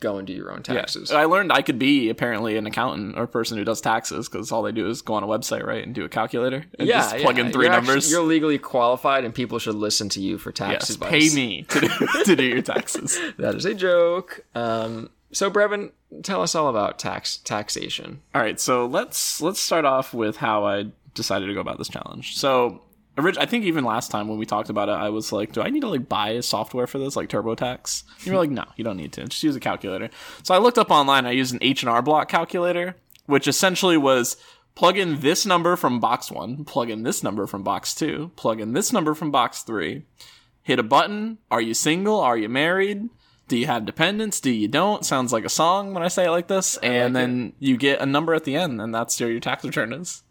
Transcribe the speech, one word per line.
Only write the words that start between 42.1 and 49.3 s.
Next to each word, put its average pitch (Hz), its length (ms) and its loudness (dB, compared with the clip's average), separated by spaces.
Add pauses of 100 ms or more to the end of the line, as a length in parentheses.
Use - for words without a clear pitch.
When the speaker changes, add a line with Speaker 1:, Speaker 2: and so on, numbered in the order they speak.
Speaker 2:
Are 123 180 4
you 107 120 -2
married? 190 580 0 (400)
Do 120 100 0
you 120 100 0
have 117 180 -2
dependents? 202 540 -2
Do 135 100 0
you 107 200 2
don't? 180 360 0
Sounds 127 280 0
like 110 100 0
a 87 60 -4
song 196 440 2
when 175 100 -2
I 180 40 0
say 180 200 2
it - 20 2
like 175 180 0
this. 190 340 0
Speaker 1:
I - 40 -4
Speaker 2:
And 123 280 2
Speaker 1:
like 127 80 2
Speaker 2:
then 123 260 -2
Speaker 1:
it. - 60 -12 (140)
Speaker 2:
you 131 80 6
get 139 240 2
a 139 60 0
number 151 280 2
at 160 120 0
the 139 100 -2
end, 151 240 -2
and 113 160 -6
that's 117 240 -2
your, 120 100 0